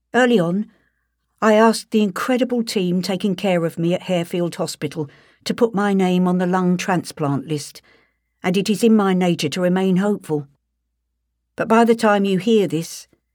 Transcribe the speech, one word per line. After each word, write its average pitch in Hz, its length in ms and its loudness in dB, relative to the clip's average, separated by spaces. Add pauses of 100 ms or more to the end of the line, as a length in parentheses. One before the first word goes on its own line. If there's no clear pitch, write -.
(140)
Early 240 240 4
on, 180 320 0 (720)
I 214 140 4
asked 220 340 4
the 214 140 2
incredible 247 600 -2
team 185 380 -2
taking 190 320 -2
care 180 320 0
of 165 140 -6
me 170 160 0
at - 80 -8
Harefield 175 540 -2
Hospital 156 520 -6 (360)
to - 100 -4
put 226 180 0
my 202 220 0
name 185 320 2
on 180 100 2
the 180 80 0
lung 180 320 2
transplant 151 680 -4
list, 151 340 -8 (640)
and 180 120 -2
it 196 140 0
is 202 140 0
in 220 120 2
my 196 200 0
nature 175 340 0
to 185 120 -6
remain 185 360 0
hopeful. 185 500 -4 (1120)
But - 120 -6
by 226 160 4
the 226 100 4
time 208 300 2
you 196 120 0
hear 202 300 2
this, - 400 -8 (260)